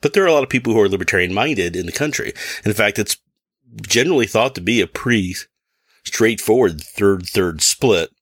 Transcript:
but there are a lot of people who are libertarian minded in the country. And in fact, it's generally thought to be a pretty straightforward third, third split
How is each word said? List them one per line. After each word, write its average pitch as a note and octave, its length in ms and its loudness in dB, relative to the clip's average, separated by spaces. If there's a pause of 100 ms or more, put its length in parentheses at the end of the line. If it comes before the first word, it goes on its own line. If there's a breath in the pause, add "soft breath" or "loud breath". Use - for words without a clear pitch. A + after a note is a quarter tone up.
but D3 120 -2
there G3 100 2
are F#3 40 4
a E3 60 4
lot C#3+ 100 4
of C3 60 -6
people A#2+ 240 0
who A2 80 4
are G2 80 4
libertarian F2+ 440 0
minded G2 420 -2
in F2+ 100 -6
the E2+ 80 -10
country. - 400 -6 (240 loud breath)
And - 100 -6
in G#2+ 60 0
fact, G#2 260 0
it's - 180 -4 (640)
generally B2 460 2
thought B2 280 0
to - 60 -10
be G#2+ 200 0
a F2 60 0
pretty G2+ 480 -2 (680)
straightforward A2 800 2
third, G2 460 0
third F2 340 -2
split F#2+ 500 0 (100)